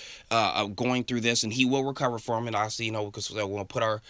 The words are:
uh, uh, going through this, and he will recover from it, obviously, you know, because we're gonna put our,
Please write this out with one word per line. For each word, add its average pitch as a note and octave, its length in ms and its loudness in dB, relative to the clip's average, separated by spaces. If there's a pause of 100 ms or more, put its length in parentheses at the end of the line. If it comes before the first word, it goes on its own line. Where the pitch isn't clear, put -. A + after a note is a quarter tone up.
(320)
uh, A2 240 4
uh, G2+ 100 2
going A#2+ 400 0
through A#2+ 160 -2
this, A#2 220 2
and G#2+ 100 -2
he B2+ 100 4
will C3+ 220 4
recover C3 340 0
from A#2 280 -2
it, A2 80 -2
obviously, A2 300 0
you A2 60 -2
know, G#2+ 140 -2
because G2+ 260 -8
we're G#2 160 -2
gonna G2+ 160 -4
put A#2 200 -2
our, A2 260 0